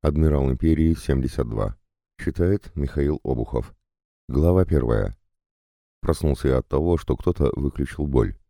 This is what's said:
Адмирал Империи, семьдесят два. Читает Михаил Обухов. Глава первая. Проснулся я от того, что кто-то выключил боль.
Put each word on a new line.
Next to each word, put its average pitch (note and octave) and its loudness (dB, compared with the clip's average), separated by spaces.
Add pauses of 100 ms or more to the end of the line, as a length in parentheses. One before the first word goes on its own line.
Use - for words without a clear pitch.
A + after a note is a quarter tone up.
Адмирал D2 2
Империи, D#2+ 2
семьдесят C2+ -2
два. G#1 -6 (400)
Читает - -2
Михаил C#2+ -2
Обухов. A#1 -4 (540)
Глава F2 4
первая. A1+ 0 (840)
Проснулся D2 0
я B1+ 4
от B1 -2
того, E2 2
что - -2
кто-то - 0
выключил C#2+ -4
боль. A#1+ 2 (120)